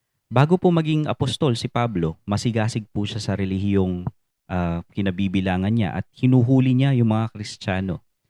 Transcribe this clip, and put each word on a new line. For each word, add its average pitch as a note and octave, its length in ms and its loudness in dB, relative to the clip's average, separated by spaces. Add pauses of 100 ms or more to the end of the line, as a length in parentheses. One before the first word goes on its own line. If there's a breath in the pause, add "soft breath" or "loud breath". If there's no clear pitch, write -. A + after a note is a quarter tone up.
(260)
Bago D3+ 320 2
po F3+ 160 2
maging D#3 320 0
apostol C3 480 -2
si - 160 -6
Pablo, G2 560 -2
masigasig A2 640 -2
po G#2 160 -4
siya A2 160 -8
sa G2 160 -2
relihiyong, F#2+ 720 0 (400)
ah, E2+ 400 -2
kinabibilangan F#2+ 800 -2
niya A2 240 0
at F#2+ 80 -6 (160)
hinuhuli B2+ 560 4
niya C3+ 240 2
yung A2+ 160 2
mga A2 160 -2
Kristiyano. F#2+ 720 -6 (280)